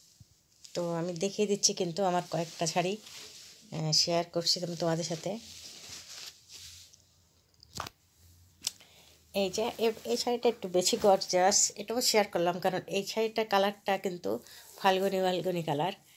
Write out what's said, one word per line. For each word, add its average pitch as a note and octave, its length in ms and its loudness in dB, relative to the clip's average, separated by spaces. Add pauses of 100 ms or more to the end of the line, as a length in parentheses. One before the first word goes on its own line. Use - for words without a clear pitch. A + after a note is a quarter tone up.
(760)
তো E3+ 200 -4
আমি E3+ 180 -4
দেখিয়ে G3 360 -2
দিচ্ছি G3+ 260 2
কিন্তু G3 300 0
আমার F3 260 2
কয়েকটা D#3+ 360 -2
শাড়ি, F#3 300 0 (760)
আহ, D#3 200 -2
শেয়ার E3+ 320 2
করছি E3+ 400 -2
আমি E3+ 120 -6
তোমাদের E3 280 0
সাথে। F3 340 -6 (4000)
এই G3 160 0
যে A3 280 -4
এ-, A3 260 0
এই A#3 120 -2
শাড়িটা A#3+ 320 0
একটু A3+ 200 -2
বেশি F3+ 280 2
গর্জিয়াস, F#3+ 800 4
এটাও G#3 240 -4
শেয়ার G#3+ 260 4
করলাম, F3 340 0
কারণ F#3 260 0
এই G3 200 -2
শাড়িটার A3 400 -2
কালারটা G3 520 2
কিন্তু G3 400 -4 (380)
ফাল্গুনি, F#3+ 440 4
ফাল্গুনি F3+ 420 0
কালার। D#3+ 300 0 (240)